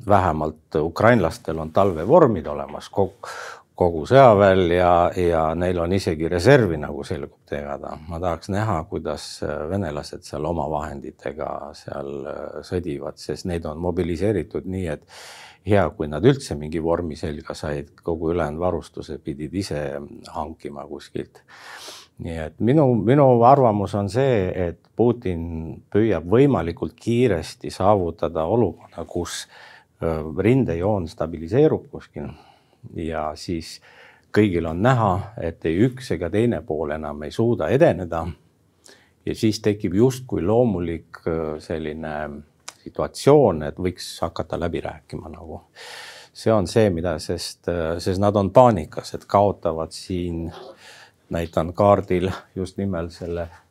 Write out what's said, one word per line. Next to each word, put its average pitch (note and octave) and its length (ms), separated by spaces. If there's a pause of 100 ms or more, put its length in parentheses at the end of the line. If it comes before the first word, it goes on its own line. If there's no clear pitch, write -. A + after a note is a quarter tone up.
Vähemalt E2 680
ukrainlastel E2 840
on D#2+ 120
talvevormid G2 760
olemas D2 420
kog-, - 400 (460)
kogu E2 300
sõjaväel G2+ 680
ja, F2 440
ja E2+ 280 (120)
neil F2 240
on E2+ 140
isegi E2 360
reservi, F2+ 480
nagu D2 260
selgub, C#2+ 420
tegada. C#2+ 500 (120)
Ma E2+ 120
tahaks E2+ 300
näha, G2 340
kuidas, D#2 600
äh, D2+ 260
venelased D#2+ 560
seal D2+ 200
oma E2 240
vahenditega D2 800 (260)
seal, C#2+ 380 (140)
äh, C#2+ 180 (180)
sõdivad, D2+ 560
sest - 280
neid E2+ 200
on D2+ 120
mobiliseeritud E2+ 880
nii, F#2 220
et D2 200 (540)
hea, G2 280
kui D2+ 180
nad D2+ 180
üldse C3 300
mingi D2+ 280
vormi E2 320
selga D2 400
said, D2 340 (140)
kogu E2 300
ülejäänud D#2 260
varustuse E2 580
pidid D2 380
ise F2+ 260 (440)
hankima D2+ 600
kuskilt. - 540 (800)
Nii E2 180
et D#2 220
minu, C3+ 260 (100)
minu B2 300 (180)
arvamus A2+ 520
on G2+ 160
see, A#2 420
et F2 260 (120)
Putin G#2 540 (420)
püüab G2+ 420
võimalikult F2 640
kiiresti A2+ 800
saavutada E2+ 720
olukorda, F2 640
kus, - 400 (480)
äh, D#2+ 240 (180)
rindejoon F#2+ 720
stabiliseerub F2 800
kuskil - 400 (640)
ja D#2+ 400
siis E2 420 (560)
kõigil F#2 340
on E2 160
näha, A2 520
et - 300
ei D#2+ 140
üks B2+ 320
ega E2+ 180
teine G#2 320
pool D#2 300
enam D2+ 320
ei D2 80
suuda A2+ 380
edeneda. F2+ 560 (1000)
Ja D#2+ 80
siis A2 280
tekib G2+ 320
justkui B2 480
loomulik, F2+ 800
äh, D#2+ 360
selline D#2 560 (680)
situatsioon, G#2 800
et D2 160
võiks - 420
hakata E2+ 380
läbi D#2+ 220
rääkima D#2 480
nagu. D#2+ 320 (720)
See - 200
on G#2+ 140
see, A2 220
mida, E2 300
sest, - 500
äh, E2+ 300
sest F#2 200
nad G2+ 160
on G2 160
paanikas, A2 600
et - 120
kaotavad F2 640
siin, E2+ 560 (840)
näitan E2+ 440
kaardil G2 560 (260)
just F#2 220
nimelt F2 360
selle E2+ 340 (240)